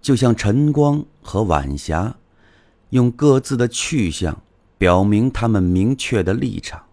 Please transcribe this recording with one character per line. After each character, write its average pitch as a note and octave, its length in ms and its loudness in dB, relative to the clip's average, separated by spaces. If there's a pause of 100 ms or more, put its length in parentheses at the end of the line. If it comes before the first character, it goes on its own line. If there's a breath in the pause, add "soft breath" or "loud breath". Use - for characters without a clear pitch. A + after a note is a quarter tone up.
就 C3+ 160 0
像 B2 180 2
晨 C3+ 380 0
光 D3 320 0 (180)
和 - 200 -4
晚 C#2+ 360 -2
霞 F2 380 -4 (720 soft breath)
用 B2 200 2
各 C3+ 280 4
自 C3+ 180 -4
的 A#2+ 120 0
去 A#2 420 -4
向 - 320 -6 (360)
表 F#2 260 4
明 G#2 260 2
他 A#2 160 -6
们 G#2+ 160 2
明 F#2 340 2
确 A2 260 -2
的 F#2 120 0
立 G#2+ 260 -4
场。 - 320 -16